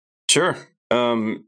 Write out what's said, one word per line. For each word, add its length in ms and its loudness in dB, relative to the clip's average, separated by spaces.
Sure. 280 2
Um, 580 0